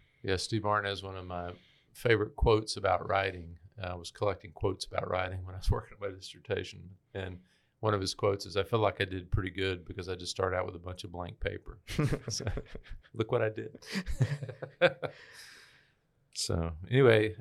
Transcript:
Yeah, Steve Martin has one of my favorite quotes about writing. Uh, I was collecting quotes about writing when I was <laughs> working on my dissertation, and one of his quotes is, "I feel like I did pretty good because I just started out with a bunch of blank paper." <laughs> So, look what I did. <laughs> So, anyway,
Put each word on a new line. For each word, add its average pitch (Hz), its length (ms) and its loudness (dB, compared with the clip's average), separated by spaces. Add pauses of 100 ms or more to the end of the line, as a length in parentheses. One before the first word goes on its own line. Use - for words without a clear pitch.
(240)
Yeah, 95 140 0
Steve 107 260 -2
Martin 104 260 2
has 95 140 -4
one 95 140 -10
of 92 100 -10
my 90 240 -6 (420)
favorite 110 420 2
quotes 110 420 4
about 95 300 2
writing. 92 500 0 (240)
Uh, 92 60 -6
I 90 80 -4
was 85 160 -12
collecting 95 400 -2
quotes - 340 -2
about 95 240 -2
writing 92 360 -2
when 92 100 -12
I 92 40 -10
was - 120 2
<laughs> - 60 4
working - 240 -10
on 101 80 -4
my 92 60 -8
dissertation, 95 640 -6 (320)
and 92 240 -6 (440)
one 107 120 4
of 98 80 2
his 95 140 -2
quotes 101 320 2
is, 92 100 -4
"I 98 60 4
feel 113 160 2
like 101 220 4
I 101 40 2
did 90 240 -6
pretty 92 220 0
good 92 340 -2
because 90 240 -8
I 92 60 -4
just 90 160 -8
started 92 260 0
out 92 80 0
with - 100 -6
a 87 40 -12
bunch 90 240 -10
of 87 80 -12
blank 87 280 -8
paper." - 380 -4 (120)
<laughs> - 400 0
So, - 160 -4 (680)
look 113 180 -2
what 117 120 2
I 110 60 2
did. 110 280 -8 (1040)
<laughs> 175 80 8 (1500)
So, 85 340 0 (200)
anyway, 113 500 8